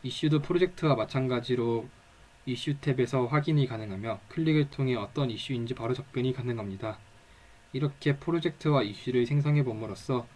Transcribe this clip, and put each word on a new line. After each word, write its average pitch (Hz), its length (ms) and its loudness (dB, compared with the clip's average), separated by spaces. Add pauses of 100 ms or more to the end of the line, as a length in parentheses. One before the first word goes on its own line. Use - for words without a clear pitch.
이슈도 147 400 2
프로젝트와 175 540 2
마찬가지로 120 920 0 (560)
이슈 135 340 -4
탭에서 127 480 2
확인이 143 400 2
가능하며 107 640 -6
클릭을 151 400 2
통해 131 260 0
어떤 120 340 -2
이슈인지 117 460 -4
바로 120 180 -2
접근이 127 380 -2
가능합니다. 110 680 -4 (800)
이렇게 143 400 0
프로젝트와 151 680 2
이슈를 123 420 0
생성해 147 400 4
봄으로써 113 600 -2 (100)